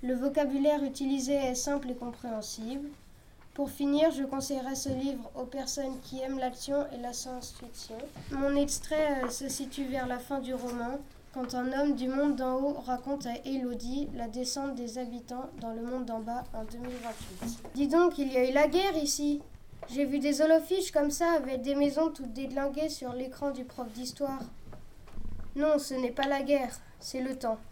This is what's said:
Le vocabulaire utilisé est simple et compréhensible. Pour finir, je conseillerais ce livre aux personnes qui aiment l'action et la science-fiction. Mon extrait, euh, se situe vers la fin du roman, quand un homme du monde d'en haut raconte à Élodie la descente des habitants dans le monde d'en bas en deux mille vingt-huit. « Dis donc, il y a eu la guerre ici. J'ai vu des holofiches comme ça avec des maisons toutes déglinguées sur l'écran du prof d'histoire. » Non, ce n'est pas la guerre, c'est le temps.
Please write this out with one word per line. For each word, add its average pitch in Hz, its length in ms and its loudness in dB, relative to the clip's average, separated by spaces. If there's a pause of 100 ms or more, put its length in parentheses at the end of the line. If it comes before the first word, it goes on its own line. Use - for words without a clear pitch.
Le 247 120 2
vocabulaire 277 680 4
utilisé 269 480 0
est 269 220 4
simple 277 380 0
et - 20 -2
compréhensible. 240 960 -6 (640)
Pour 277 160 -2
finir, 285 400 4
je 277 140 -2
conseillerais 269 500 -2
ce 269 160 -4
livre 262 440 -2
aux 254 120 -4
personnes 262 560 -4
qui 262 180 -8
aiment 262 200 -2
l'action 277 520 0
et 247 60 -8
la 247 160 -6
science-fiction. 247 800 -10 (360)
Mon 277 220 2
extrait, 285 680 2
euh, 247 80 0
se 269 180 -6
situe 277 360 -4
vers 254 220 -2
la 247 120 -2
fin 277 220 -4
du 247 120 -4
roman, 240 460 -4 (340)
quand 254 220 -4
un 247 180 0
homme 277 240 4
du 247 100 -2
monde 269 300 2
d'en 254 240 2
haut 285 140 2
raconte 254 520 -4
à 240 80 -4 (100)
Élodie 254 720 -2
la 233 140 -4
descente 254 480 -4
des 240 220 -6
habitants 247 520 -8 (100)
dans 226 120 -6
le 226 100 -6
monde 254 220 -4
d'en 226 160 -4
bas 240 240 -4 (100)
en 220 100 -4
deux 226 140 -8
mille 247 240 -8
vingt-huit. « 233 560 -6 (160)
Dis 277 140 4
donc, 339 300 6
il 269 140 0
y 269 40 4
a 254 120 6
eu 254 40 0
la 294 160 8
guerre 349 280 4
ici. 294 460 2 (460)
J'ai 262 160 2
vu 277 160 0
des 285 220 4
holofiches 320 500 6
comme 294 180 4
ça 339 220 4
avec 262 300 2
des 277 120 2
maisons 285 360 4
toutes 254 220 -8
déglinguées 277 560 0
sur 254 240 -6
l'écran 262 380 -4
du 254 140 -4
prof 247 280 -8
d'histoire. » 254 500 -4 (1120)
Non, 294 220 6
ce 277 160 -4
n'est 254 180 0
pas 269 160 0
la 277 140 2
guerre, 262 360 2 (220)
c'est - 200 -6
le 262 160 -2
temps. 226 220 -2 (140)